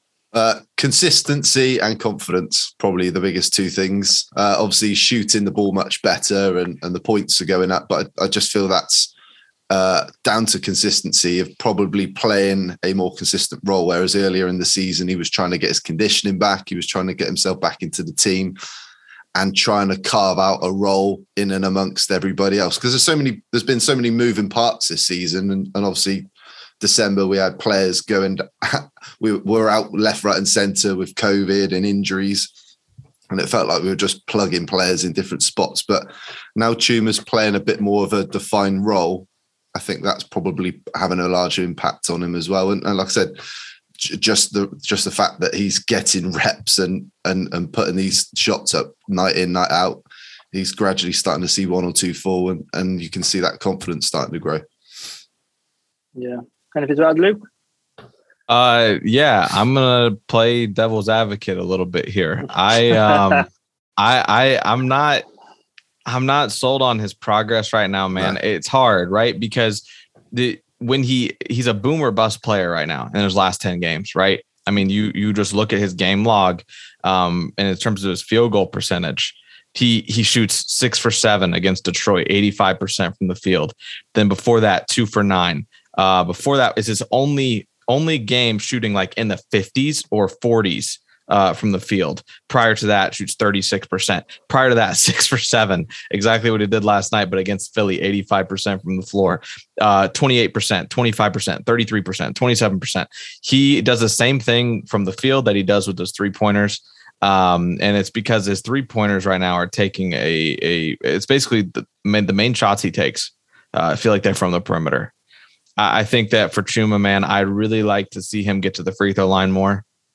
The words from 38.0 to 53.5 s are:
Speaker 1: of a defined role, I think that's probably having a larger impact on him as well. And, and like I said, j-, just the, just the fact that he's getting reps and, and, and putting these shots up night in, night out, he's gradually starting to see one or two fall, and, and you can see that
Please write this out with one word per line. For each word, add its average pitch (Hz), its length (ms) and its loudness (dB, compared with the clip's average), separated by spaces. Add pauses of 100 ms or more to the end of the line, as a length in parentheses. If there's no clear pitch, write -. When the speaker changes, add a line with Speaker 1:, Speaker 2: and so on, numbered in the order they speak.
Speaker 1:
of 95 80 -2
a 98 140 0
defined 98 580 -2
role, 92 440 0 (460)
I - 40 -6
think - 240 -8
that's 101 220 -4
probably 90 580 -6 (120)
having 90 260 -2
a 90 80 0
larger 90 360 0
impact - 460 -6
on 87 120 -2
him 87 120 -4
as 85 160 -6
well. 95 220 2
And, 98 120 -4
and 98 140 0
like 95 80 0
I 95 40 -10
said, - 300 -2 (560)
j-, - 220 -8
just - 340 0
the, 101 160 0 (140)
just - 240 -2
the - 40 -4
fact - 300 -2
that 87 140 -2
he's 98 240 -2
getting 92 540 -2
reps - 460 -2
and, 92 320 -2 (140)
and, 92 300 -2
and 87 180 -6
putting 92 240 -2
these 95 400 -2
shots - 380 -2
up - 180 -2 (160)
night 95 280 0
in, 90 160 0
night 90 180 0
out, 90 340 0 (460)
he's 95 220 -6
gradually 92 420 -2
starting 85 260 -2
to 90 80 -4
see 98 160 0
one 90 220 0
or 87 60 -4
two 90 200 -2
fall, 92 380 -2
and, 87 240 -8
and 92 260 -2
you 85 80 -10
can 90 140 -8
see 95 180 -2
that - 200 -2